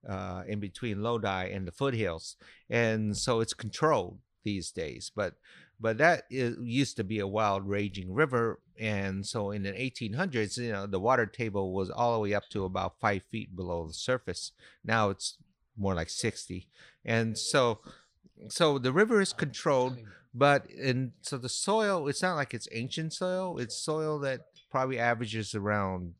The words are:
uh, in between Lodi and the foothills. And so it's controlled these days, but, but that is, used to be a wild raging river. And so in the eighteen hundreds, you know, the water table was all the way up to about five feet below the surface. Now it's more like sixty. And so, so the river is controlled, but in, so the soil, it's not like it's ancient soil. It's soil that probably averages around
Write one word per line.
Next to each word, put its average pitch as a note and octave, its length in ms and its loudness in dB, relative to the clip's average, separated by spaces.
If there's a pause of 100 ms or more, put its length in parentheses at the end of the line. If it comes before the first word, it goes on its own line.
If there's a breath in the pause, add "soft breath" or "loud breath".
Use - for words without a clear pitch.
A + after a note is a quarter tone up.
uh, F#2+ 400 -4
in G#2 100 -2
between G2+ 420 -4
Lodi G#2 520 0
and F#2+ 120 -4
the F2 60 -6
foothills. A2 640 -2 (340 loud breath)
And A2 480 2
so A#2+ 220 2
it's A2+ 160 0
controlled G#2 640 0 (240)
these G2 300 -4
days, C#2+ 420 -8
but, F#2+ 200 -2 (440 loud breath)
but A2 200 0
that D#3+ 300 4
is, A#2+ 320 -2
used B2 360 0
to G#2+ 80 0
be G#2+ 160 -2
a G2 80 0
wild G2 400 2
raging G2 440 -2
river. A#2+ 460 2 (200)
And G2 460 -2
so G2+ 280 -4
in G#2 100 -4
the G2 180 -6
eighteen A#2+ 340 -6
hundreds, B2+ 420 -2
you A#2+ 160 -4
know, G2 140 -4
the G2 120 -2
water A#2 280 4
table G2 460 -2
was F#2+ 180 -2
all A#2+ 240 2
the A2+ 60 2
way G2+ 140 0
up G2+ 160 -2
to G2 140 -2
about F#2 360 -4
five G#2 300 0
feet A2 240 -8
below F2 320 -4
the D#2+ 60 -10
surface. - 600 -4 (320 loud breath)
Now A2 260 4
it's - 260 -6 (400)
more G2 180 0
like E2 140 -2
sixty. - 600 -6 (360 loud breath)
And A2+ 340 0
so, B2 420 2 (680 loud breath)
so D3 300 4
the B2+ 140 2
river G#3+ 280 6
is F#3+ 120 0
controlled, B2+ 680 2 (360 loud breath)
but C#3 360 6
in, B2+ 500 0
so - 160 -6
the B2 120 -6
soil, G3 600 2
it's C#3 140 -2
not F#3 120 2
like C#3+ 200 -2
it's - 180 -8
ancient C#3+ 400 -4
soil. F#3 460 -2
It's A#2+ 180 -4
soil D#3 440 -2
that C3+ 260 -2 (240)
probably C3 280 0
averages A2+ 560 0
around G2 640 0